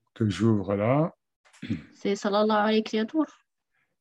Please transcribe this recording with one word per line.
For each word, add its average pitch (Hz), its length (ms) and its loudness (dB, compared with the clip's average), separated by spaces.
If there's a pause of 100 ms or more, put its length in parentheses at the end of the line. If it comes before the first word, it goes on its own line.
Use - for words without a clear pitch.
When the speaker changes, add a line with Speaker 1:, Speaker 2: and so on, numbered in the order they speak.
(140)
Speaker 1:
que 110 140 0
j'ouvre 101 460 0
là. 127 400 0 (800)
Speaker 2:
C'est 202 220 -4
Sallallahu 214 520 0
alayhi 220 240 2
wa 220 160 0
sallam. 311 180 0 (760)